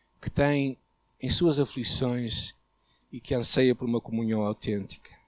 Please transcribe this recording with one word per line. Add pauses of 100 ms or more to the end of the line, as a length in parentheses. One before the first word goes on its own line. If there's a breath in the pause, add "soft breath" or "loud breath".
(220)
que
tem (440)
em
suas
aflições (560)
e
que
anseia
por
uma
comunhão
autêntica. (160)